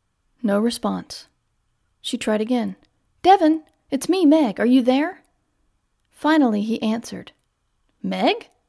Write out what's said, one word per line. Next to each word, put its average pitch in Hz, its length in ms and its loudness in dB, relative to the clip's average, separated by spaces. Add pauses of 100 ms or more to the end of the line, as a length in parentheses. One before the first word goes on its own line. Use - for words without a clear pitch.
(420)
No 202 160 0
response. 208 680 -6 (720)
She - 180 -8
tried 214 220 -2
again. 220 360 -4 (460)
"Devon, 320 400 4 (280)
it's 269 180 -4
me, 359 180 2
Meg. 277 320 2
Are 214 80 0
you 254 160 4
there?" 277 400 -2 (880)
Finally, 269 520 0
he 220 200 -4
answered. 220 500 -6 (680)
"Meg?" 202 460 -4 (200)